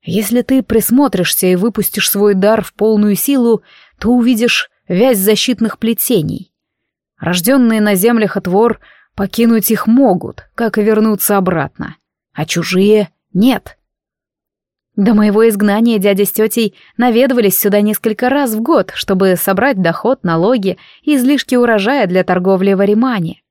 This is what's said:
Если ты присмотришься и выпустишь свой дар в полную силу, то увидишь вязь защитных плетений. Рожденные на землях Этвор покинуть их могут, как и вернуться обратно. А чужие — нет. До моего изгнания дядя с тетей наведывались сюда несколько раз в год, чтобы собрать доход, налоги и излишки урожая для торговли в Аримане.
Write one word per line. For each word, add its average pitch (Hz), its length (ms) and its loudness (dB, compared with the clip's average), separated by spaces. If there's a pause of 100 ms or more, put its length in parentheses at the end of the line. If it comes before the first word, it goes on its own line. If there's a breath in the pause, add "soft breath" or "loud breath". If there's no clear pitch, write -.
Если 226 400 -2
ты 262 220 0
присмотришься 220 840 0
и 180 80 2
выпустишь 202 540 -4
свой 202 240 2
дар 208 280 2
в - 120 -16
полную 208 420 0
силу, 233 480 0 (360 soft breath)
то 214 100 -2
увидишь 240 600 0 (180)
вязь 214 300 2
защитных 214 600 -2
плетений. 196 760 -4 (680)
Рожденные 220 640 0
на 208 140 2
землях 214 420 0
Этвор 202 420 0 (360 soft breath)
покинуть 226 560 0
их 214 160 -2
могут, 226 580 0 (100)
как 226 220 -4
и 208 60 0
вернуться 214 540 0
обратно. 170 600 -4 (360)
А 156 120 -6
чужие — 196 640 0 (240)
нет. 220 440 0 (1160)
До 208 180 2
моего 214 340 2
изгнания 214 500 0
дядя 202 280 0
с 196 60 -6
тетей 214 440 -2 (220 soft breath)
наведывались 240 600 2
сюда 208 240 0
несколько 214 480 -2
раз 269 240 0
в 220 80 -4
год, 247 340 0
чтобы 190 400 0
собрать 196 460 -2
доход, 220 420 -2
налоги 185 540 0 (260 loud breath)
и 294 120 0
излишки 254 400 0
урожая 233 520 2
для 185 160 0
торговли 185 500 0
в 190 80 0
Аримане. 208 680 -2